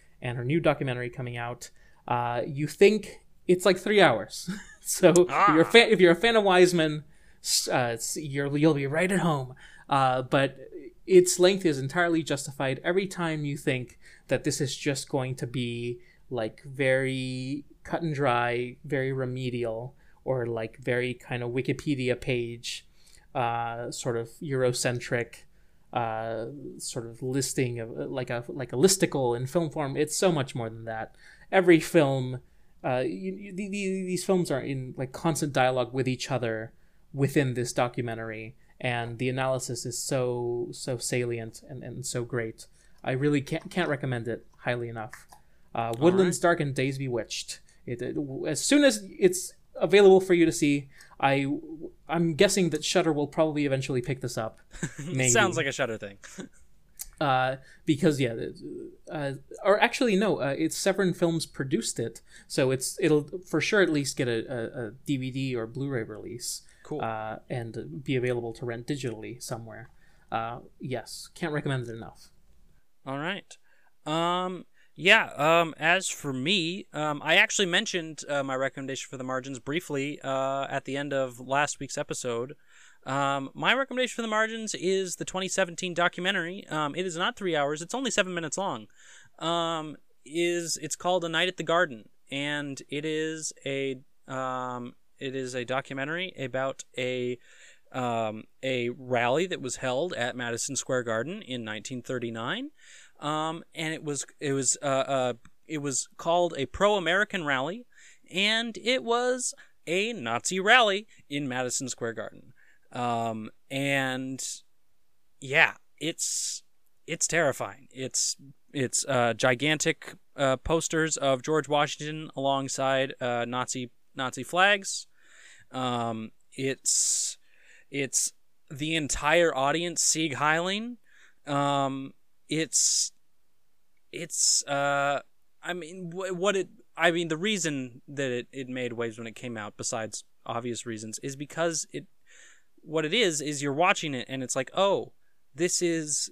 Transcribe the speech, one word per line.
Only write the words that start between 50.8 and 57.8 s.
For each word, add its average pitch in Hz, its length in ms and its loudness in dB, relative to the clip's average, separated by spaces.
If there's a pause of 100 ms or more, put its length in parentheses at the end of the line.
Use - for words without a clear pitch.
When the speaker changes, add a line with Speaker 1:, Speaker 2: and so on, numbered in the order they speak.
Speaker 1:
I, 139 260 4 (600)
I'm 165 260 2
guessing 190 360 4
that 147 140 -2
Shudder 160 280 4
will 147 140 0
probably 147 400 0
eventually 135 360 0
pick 135 180 -4
this 127 180 -6
up. 113 220 -6 (200)
Speaker 2:
<laughs> - 180 -8
It 147 180 -6
Speaker 1:
Maybe. 127 140 4
Speaker 2:
sounds 202 260 4
like 156 100 0
a 139 60 0
Shudder 117 260 -2
thing. 101 200 -12 (200)
<laughs> - 100 -12 (720)
Speaker 1:
Uh, 131 360 2 (280)